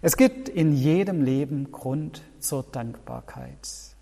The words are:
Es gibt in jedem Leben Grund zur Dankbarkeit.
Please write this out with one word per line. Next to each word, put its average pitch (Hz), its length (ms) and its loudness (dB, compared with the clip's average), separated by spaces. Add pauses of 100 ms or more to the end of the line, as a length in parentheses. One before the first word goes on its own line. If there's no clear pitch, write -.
Es - 160 2
gibt 262 320 4
in 160 240 4
jedem 160 500 2
Leben 135 500 0
Grund 147 500 -6 (160)
zur 135 240 -6
Dankbarkeit. - 1040 -12 (340)